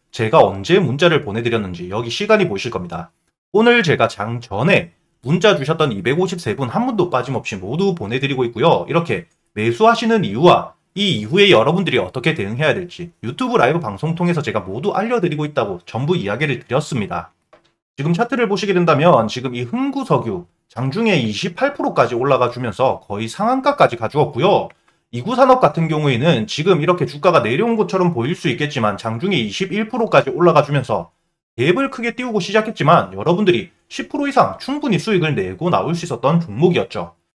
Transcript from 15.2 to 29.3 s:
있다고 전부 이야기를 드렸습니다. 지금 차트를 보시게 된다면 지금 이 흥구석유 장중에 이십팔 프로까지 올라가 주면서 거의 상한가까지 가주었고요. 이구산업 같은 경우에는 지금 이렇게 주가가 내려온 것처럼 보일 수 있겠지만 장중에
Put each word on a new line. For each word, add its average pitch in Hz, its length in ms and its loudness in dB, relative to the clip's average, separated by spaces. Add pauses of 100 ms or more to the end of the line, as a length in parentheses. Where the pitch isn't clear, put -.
있다고 175 400 -4
전부 175 300 -2
이야기를 120 480 -4
드렸습니다. 104 680 -4 (640)
지금 151 160 0
차트를 233 360 0
보시게 196 260 0
된다면 156 540 4
지금 123 260 -6
이 123 80 -4
흥구석유 143 800 -2 (240)
장중에 180 480 -2
이십팔 143 580 -2
프로까지 131 400 0
올라가 123 360 2
주면서 120 500 -2
거의 107 280 -8
상한가까지 247 680 2
가주었고요. 139 720 0 (420)
이구산업 247 500 4
같은 160 280 2
경우에는 143 580 2
지금 165 340 2
이렇게 175 240 0
주가가 165 360 2
내려온 190 360 0
것처럼 185 380 0
보일 123 200 -2
수 - 140 -4
있겠지만 117 480 -2
장중에 117 400 -4